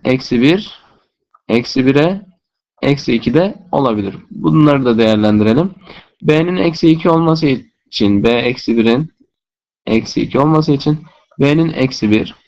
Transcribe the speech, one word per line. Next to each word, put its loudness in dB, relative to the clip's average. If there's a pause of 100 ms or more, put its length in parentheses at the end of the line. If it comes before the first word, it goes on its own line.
eksi -2
bir, -2 (2000)
eksi -2
iki -2
de 0 (160)
olabilir. -2 (160)
Bunları 2
da 2
değerlendirelim. 2 (460)
B'nin 0
eksi 0
iki 2
olması 0
için, -2
B 2
eksi -2
birin 0 (720)
eksi -4
iki -2
olması 2
için -2 (340)
B'nin 2
eksi -2
bir 0 (120)